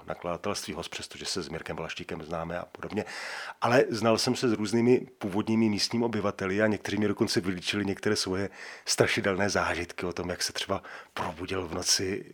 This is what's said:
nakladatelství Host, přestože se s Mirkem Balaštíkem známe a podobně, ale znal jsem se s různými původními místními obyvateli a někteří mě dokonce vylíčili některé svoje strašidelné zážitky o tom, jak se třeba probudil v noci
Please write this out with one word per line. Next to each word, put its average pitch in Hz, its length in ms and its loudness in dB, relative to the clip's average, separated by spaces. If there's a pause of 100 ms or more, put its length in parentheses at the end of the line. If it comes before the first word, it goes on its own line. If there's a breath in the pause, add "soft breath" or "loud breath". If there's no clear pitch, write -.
nakladatelství 87 680 -6
Host, 82 160 -8
přestože - 340 -12
se - 180 -4
s 73 60 -8
Mirkem 80 280 -8
Balaštíkem 80 460 -8
známe 82 360 -6
a 87 60 -8
podobně, 95 400 -6 (560 loud breath)
ale 127 280 6
znal 110 300 4
jsem 123 180 2
se 131 120 2
s 113 40 4
různými 113 540 4 (120)
původními 110 500 2
místními 107 360 2
obyvateli 101 580 0
a 110 40 6
někteří 101 300 0
mě 104 120 4
dokonce 104 320 2
vylíčili 95 440 -2
některé 98 320 0
svoje 95 340 0 (340 loud breath)
strašidelné 101 640 4
zážitky 87 560 -2
o 87 60 -2
tom, 87 180 -4
jak 87 120 -4
se - 100 -2
třeba - 300 -4 (320 loud breath)
probudil 92 520 -4
v 80 80 -8
noci 92 600 0